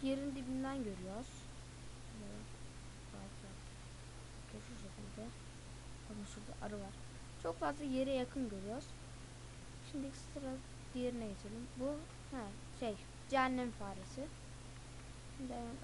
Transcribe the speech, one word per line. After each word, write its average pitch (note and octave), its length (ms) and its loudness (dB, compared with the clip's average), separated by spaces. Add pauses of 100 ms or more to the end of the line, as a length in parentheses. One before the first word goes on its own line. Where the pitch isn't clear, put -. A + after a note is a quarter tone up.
yerin C#4 340 6
dibinden C4 400 2
görüyoruz. G3+ 500 0 (3250)
Şu G#3 60 0
şekilde. G#3 720 -4 (840)
Bakın G#3 140 -2 (100)
şurada G#3 320 -2
arı G#3 160 0
var. G3 100 -4 (500)
Çok - 180 4
fazla D4 240 4
yere C4 260 6
yakın B3+ 380 4
görüyoruz. G3+ 360 0 (1080)
Şimdi C#4 140 2 (280)
sıra C#4 160 0 (440)
diğerine A#3+ 320 4
geçelim. G#3 400 -2 (140)
Bu, C4 60 6 (500)
ha, A#3+ 60 2 (380)
şey, A3 140 4 (360)
cehennem B3+ 400 8
faresi. G#3+ 580 -2 (1080)
Şimdi B3+ 160 0
hemen A#3+ 320 0